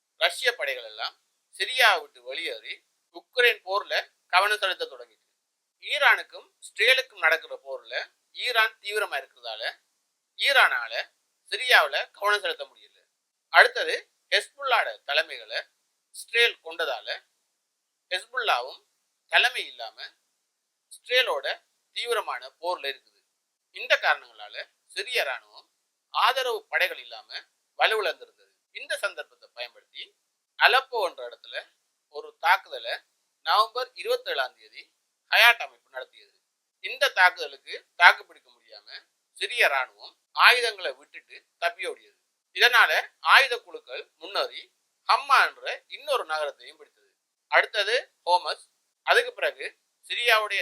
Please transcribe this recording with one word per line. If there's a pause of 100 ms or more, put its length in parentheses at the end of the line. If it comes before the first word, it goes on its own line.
(220)
ரஷ்ய
படைகள்
எல்லாம் (400)
சிரியாவை
விட்டு
வெளியேறி (420)
உக்ரைன்
போர்ல (340)
கவனம்
செலுத்த
தொடங்கிச்சு. (540)
ஈரானுக்கும் (120)
இஸ்ரேலுக்கும்
நடக்கிற
போர்ல (420)
ஈரான்
தீவிரமா
இருக்கிறதால (760)
ஈரானால (580)
சிரியாவுல (160)
கவனம்
செலுத்த
முடியல. (560)
அடுத்தது (360)
ஹெஸ்புல்லாட (160)
தலைமைகளை (560)
இஸ்ரேல்
கொண்டதால (1040)
ஹெஸ்புல்லாவும் (520)
தலைமை
இல்லாம (920)
இஸ்ரேலோட (500)
தீவிரமான (120)
போர்ல
இருக்குது. (540)
இந்த
காரணங்களால (360)
சிரிய
ராணுவம் (460)
ஆதரவு
படைகள்
இல்லாம (500)
வலுவிழந்திருந்தது. (240)
இந்த
சந்தர்ப்பத்தை
பயன்படுத்தி (560)
அலப்போ
என்ற
இடத்துல (600)
ஒரு (100)
தாக்குதலை (520)
நவம்பர்
இருபத்தேழாம்
தேதி (500)
ஹயாட்
அமைப்பு
நடத்தியது. (500)
இந்த
தாக்குதலுக்கு (220)
தாக்குப்பிடிக்க
முடியாம (500)
சிரிய
ராணுவம் (220)
ஆயுதங்களை
விட்டுட்டு (220)
தப்பி
ஓடியது. (380)
இதனால (360)
ஆயுத
குழுக்கள் (140)
முன்னேறி (480)
ஹம்மா
என்ற (240)
இன்னொரு
நகரத்தையும்
பிடித்தது. (400)
அடுத்தது (280)
ஹோமஸ், (420)
அதுக்கு
பிறகு (400)
சிரியாவுடைய